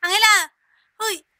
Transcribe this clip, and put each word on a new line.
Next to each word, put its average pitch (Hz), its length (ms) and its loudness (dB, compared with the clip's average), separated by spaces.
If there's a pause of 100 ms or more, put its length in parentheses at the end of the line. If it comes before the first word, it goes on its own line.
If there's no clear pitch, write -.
Angela! 381 500 2 (500)
Hoy! 415 240 -6 (160)